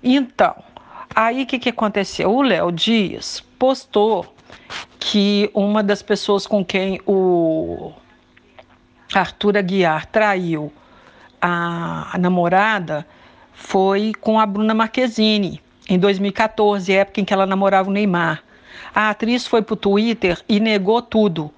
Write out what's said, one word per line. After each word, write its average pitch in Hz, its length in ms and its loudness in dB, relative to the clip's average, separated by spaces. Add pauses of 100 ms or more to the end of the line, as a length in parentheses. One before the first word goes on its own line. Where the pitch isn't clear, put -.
então, 247 520 2 (600)
aí 233 280 0
o - 20 -2
que 254 120 -4
que 247 120 -2
aconteceu? 202 640 -2
O 254 100 2
Léo 175 300 2
Dias 208 720 -2 (140)
postou 220 800 0 (640)
que 202 540 2
uma 208 280 0
das 202 200 0
pessoas 202 440 -2
com 202 180 0
quem 190 420 -4
o 170 840 0 (1200)
Arthur 202 440 0
Aguiar 175 480 0
traiu 180 680 -2 (680)
a, 170 720 -4
a 180 40 -2
namorada 180 880 0 (480)
foi 196 640 0
com 220 200 0
a 220 60 4
Bruna 214 280 -2
Marquezine, 220 880 0 (260)
em 185 120 2
dois 196 180 2
mil 202 120 -2
e 190 40 -8
quatorze, 208 600 0
época 196 280 0
em 190 40 0
que 214 80 -2
ela 190 120 2
namorava 190 440 2
o 196 40 -2
Neymar. 175 500 0 (520)
A 214 140 2
atriz 226 360 -2
foi 233 160 2
pro 220 140 -4
Twitter 202 720 0
e 208 100 2
negou 214 420 2
tudo. 185 560 0